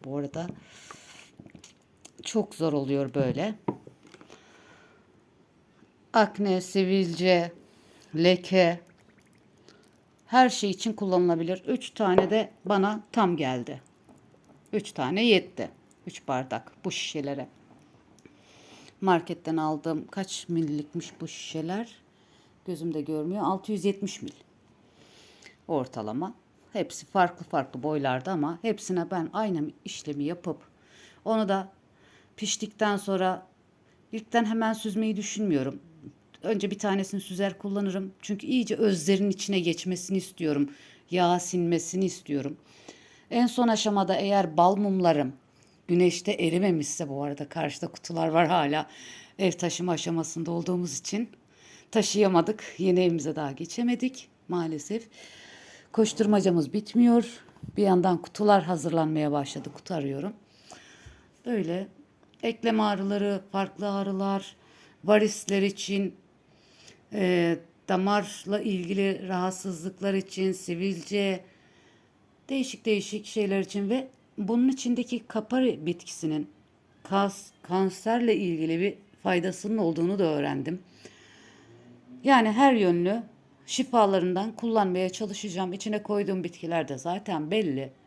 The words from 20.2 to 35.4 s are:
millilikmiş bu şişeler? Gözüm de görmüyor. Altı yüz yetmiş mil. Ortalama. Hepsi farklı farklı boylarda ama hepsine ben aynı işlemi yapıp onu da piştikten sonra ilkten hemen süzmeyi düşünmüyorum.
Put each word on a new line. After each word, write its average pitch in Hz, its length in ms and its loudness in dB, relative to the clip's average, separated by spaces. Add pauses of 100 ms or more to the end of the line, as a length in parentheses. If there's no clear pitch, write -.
millilikmiş 160 720 -4
bu 165 80 -10
şişeler? 180 640 -8 (720)
Gözüm 165 280 -6
de 156 60 -4
görmüyor. 156 420 -4
Altı 190 300 -2
yüz 180 120 -2
yetmiş 196 380 -2
mil. 95 100 -10 (1400)
Ortalama. 127 640 -6 (380)
Hepsi - 340 -6
farklı 175 380 0
farklı 135 380 -4
boylarda 139 500 -2
ama 165 300 -2
hepsine 185 480 -2
ben 170 220 -4
aynı 185 380 -2 (140)
işlemi 143 400 -8
yapıp 160 380 -6 (640)
onu 220 240 0
da 190 240 -2 (640)
piştikten 214 600 -2
sonra 185 500 -2 (640)
ilkten 226 320 0
hemen 226 280 0
süzmeyi 220 440 -2
düşünmüyorum. 185 640 -2 (600)